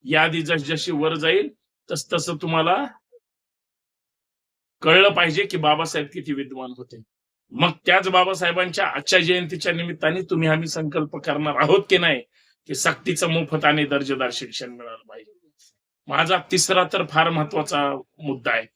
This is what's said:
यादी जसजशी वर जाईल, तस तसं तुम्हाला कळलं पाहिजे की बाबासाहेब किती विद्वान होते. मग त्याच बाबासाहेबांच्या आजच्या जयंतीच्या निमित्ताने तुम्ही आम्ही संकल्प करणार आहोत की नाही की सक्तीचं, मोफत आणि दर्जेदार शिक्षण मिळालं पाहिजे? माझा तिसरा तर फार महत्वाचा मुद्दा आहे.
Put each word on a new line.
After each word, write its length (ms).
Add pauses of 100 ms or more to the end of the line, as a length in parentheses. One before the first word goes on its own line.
यादी 380
जसजशी 500
वर 240
जाईल, 340 (420)
तस 220
तसं 220
तुम्हाला 500 (2000)
कळलं 280
पाहिजे 360
की 120
बाबासाहेब 560
किती 200
विद्वान 440
होते. 240 (480)
मग 220 (140)
त्याच 240
बाबासाहेबांच्या 760
आजच्या 320
जयंतीच्या 540
निमित्ताने 480
तुम्ही 260
आम्ही 200
संकल्प 500
करणार 440
आहोत 280
की 80
नाही 240 (460)
की 80
सक्तीचं, 540
मोफत 360
आणि 200
दर्जेदार 480
शिक्षण 360
मिळालं 400
पाहिजे? 400 (580)
माझा 300 (140)
तिसरा 320 (100)
तर 160
फार 200
महत्वाचा 640 (300)
मुद्दा 280
आहे. 140 (100)